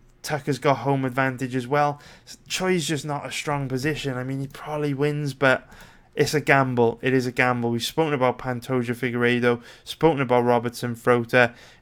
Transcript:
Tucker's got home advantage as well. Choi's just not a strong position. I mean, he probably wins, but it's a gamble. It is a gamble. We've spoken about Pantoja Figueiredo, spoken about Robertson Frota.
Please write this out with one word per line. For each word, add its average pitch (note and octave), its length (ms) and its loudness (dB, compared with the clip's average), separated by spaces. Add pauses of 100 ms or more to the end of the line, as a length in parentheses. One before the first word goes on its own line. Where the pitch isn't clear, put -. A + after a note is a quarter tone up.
(240)
Tucker's D3 360 -4
got C#3 200 2
home C3+ 260 0
advantage B2+ 500 -2
as B2 120 -4
well. D3 340 0 (460)
Choi's F#3 380 -2
just D3+ 200 -4
not D3 200 -6
a C3+ 60 -10
strong C#3 380 -4
position. C3+ 480 -4
I B2+ 60 -6
mean, C3+ 180 -6
he C#3 60 -8
probably D3+ 460 -6
wins, D3 400 -2
but C3 360 2 (460)
it's C#3+ 180 0
a D3 80 2
gamble. B2+ 600 2
It C3 120 0
is B2+ 140 2
a B2+ 40 -6
gamble. B2 400 0
We've A#2 120 -2
spoken D#3 300 -2
about B2+ 260 0
Pantoja B2 560 -4
Figueiredo, A#2+ 680 0 (240)
spoken D#3 340 2
about B2 220 2
Robertson A#2+ 540 0
Frota. A#2+ 580 2 (280)